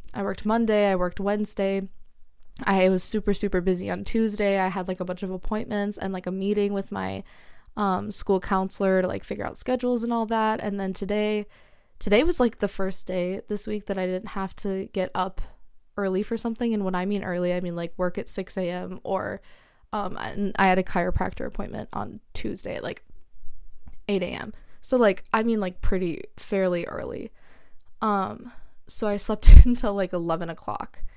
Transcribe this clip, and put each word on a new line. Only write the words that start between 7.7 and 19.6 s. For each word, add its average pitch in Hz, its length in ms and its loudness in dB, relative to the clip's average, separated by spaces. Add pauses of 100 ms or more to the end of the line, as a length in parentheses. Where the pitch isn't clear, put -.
um, 202 360 -2
school 190 280 0
counselor 190 600 0
to, 180 60 0
like, - 160 -6
figure 202 220 -8
out - 120 -8
schedules 247 460 -2
and 233 100 -4
all 226 140 -2
that, 220 320 0
and 202 200 -6
then 190 140 -4
today, 208 540 -2 (520)
today 208 240 4
was, 339 160 2
like, 233 200 2
the 202 80 -2
first - 400 -4
day 185 400 -4
this 208 180 -6
week 208 220 -6
that 190 100 -4
I 185 80 -2
didn't 185 240 -4
have 190 280 -6
to 190 360 -4
get 185 220 -2
up 190 260 -4 (560)
early 196 260 -2
for 226 140 -4
something, 233 360 -2
and 208 100 -2
when 185 120 -2
I 180 100 -2
mean 202 180 -2
early, 180 300 -2
I 180 80 -2
mean, 175 140 -6
like, 170 220 -6
work 180 200 -2
at - 100 -6
six - 300 -6
A 180 120 -2
M 185 340 -8
or, 190 380 -4 (520)